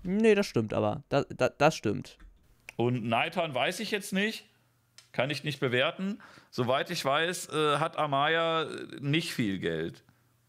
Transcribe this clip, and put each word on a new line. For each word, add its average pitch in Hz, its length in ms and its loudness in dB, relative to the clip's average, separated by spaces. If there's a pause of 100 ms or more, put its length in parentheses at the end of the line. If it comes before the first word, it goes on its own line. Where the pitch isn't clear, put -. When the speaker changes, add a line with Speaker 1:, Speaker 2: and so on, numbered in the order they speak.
Speaker 1:
Nee, 208 320 4
das 202 120 4
stimmt 110 280 -2
aber. 107 360 0
Da, 139 160 2
da, - 240 0
das 151 260 4
stimmt. 101 420 -4 (600)
Speaker 2:
Und 123 260 2
Neitan 156 500 0
weiß 151 280 0
ich 202 100 -4
jetzt 208 220 -4
nicht. 208 340 0 (640)
Kann 131 180 0
ich 139 140 -6
nicht 147 160 -4
bewerten. 165 640 0 (300)
Soweit 131 380 0
ich 170 140 -6
weiß, 165 460 0
äh, 147 300 2
hat 160 180 -2
Amaya, 160 680 0
äh, - 380 -8
nicht 156 320 0
viel 98 260 0
Geld. 82 460 -4 (440)